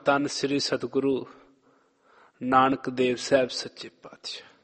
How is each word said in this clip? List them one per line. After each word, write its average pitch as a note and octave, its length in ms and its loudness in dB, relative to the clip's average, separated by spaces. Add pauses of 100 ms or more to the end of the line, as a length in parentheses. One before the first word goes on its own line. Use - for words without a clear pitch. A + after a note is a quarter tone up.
ਧੰਨ C#3+ 220 2
ਸ੍ਰੀ C#3 320 -2
ਸਤਿਗੁਰੂ C3 680 -2 (1160)
ਨਾਨਕ C3 480 4
ਦੇਵ B2+ 260 0
ਸਾਹਿਬ B2+ 320 2
ਸੱਚੇ - 400 -12
ਪਾਤਸ਼ਾਹ।" - 600 -16 (160)